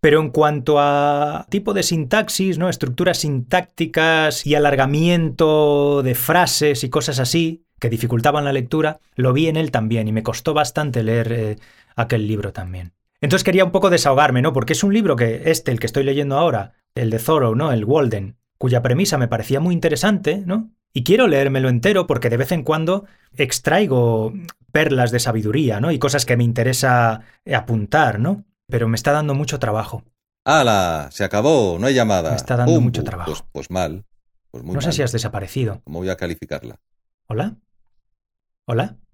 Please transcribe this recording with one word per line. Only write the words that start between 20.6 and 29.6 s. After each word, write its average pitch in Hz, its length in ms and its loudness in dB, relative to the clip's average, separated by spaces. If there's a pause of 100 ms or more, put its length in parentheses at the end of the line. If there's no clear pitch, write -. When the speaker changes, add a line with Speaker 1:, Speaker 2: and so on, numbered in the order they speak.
Speaker 1:
Y 123 100 -4
quiero 220 240 4
leérmelo 135 420 2
entero 175 380 2
porque 120 220 0
de 117 80 0
vez 131 140 -2
en 165 120 -2
cuando 160 420 -2 (300)
extraigo 123 1000 0 (380)
perlas 135 400 2
de 120 80 0
sabiduría, 110 600 -2
¿no? 165 120 0
Y 147 80 -2
cosas 135 260 0
que 123 120 0
me 120 60 2
interesa, 120 760 2 (240)
eh, - 100 -4
apuntar, 113 640 0
¿no? 196 240 -2 (240)
Pero 117 200 0
me 113 80 0
está 127 160 0
dando 147 220 0
mucho 135 260 -4
trabajo. 110 440 -4 (420)